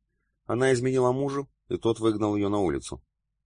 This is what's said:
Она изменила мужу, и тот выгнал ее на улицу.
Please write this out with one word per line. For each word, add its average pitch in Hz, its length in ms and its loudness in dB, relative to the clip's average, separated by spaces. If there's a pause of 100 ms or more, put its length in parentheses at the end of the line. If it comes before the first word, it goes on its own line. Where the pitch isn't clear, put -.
(440)
Она 127 300 2
изменила 127 380 2
мужу, 139 360 -4 (200)
и 87 100 -4
тот 113 200 0
выгнал 107 380 0
ее 101 140 0
на 104 80 0
улицу. 71 440 -4 (440)